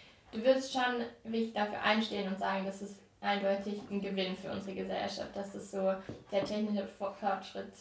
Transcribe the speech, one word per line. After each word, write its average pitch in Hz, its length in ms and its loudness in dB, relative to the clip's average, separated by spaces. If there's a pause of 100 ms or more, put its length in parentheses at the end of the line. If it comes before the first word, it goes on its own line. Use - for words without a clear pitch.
(340)
du 220 100 -4
würdest 262 300 6
schon 247 300 2 (200)
wirklich 226 300 0
dafür 208 280 0
einstehen 208 460 2
und 190 100 -2
sagen, 196 280 0
das 196 160 -4
ist 196 140 -8 (260)
eindeutig 202 580 2 (100)
ein 202 120 0
Gewinn 190 340 0
für - 160 -8
unsere 196 240 -6
Gesellschaft, 190 600 -4
dass 196 180 -6
das - 180 -8
so 190 220 4 (380)
der 196 120 4
technische 208 420 2
Fo-, - 280 -4
Fortschritt - 680 -2